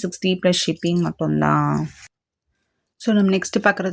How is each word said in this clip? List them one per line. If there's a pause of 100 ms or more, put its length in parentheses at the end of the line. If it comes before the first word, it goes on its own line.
சிக்ஸ்டி
பிளஸ்
ஷிப்பிங்
மட்டும்தான். (1080)
So,
நம்ம
நெக்ஸ்ட்
பார்க்குறது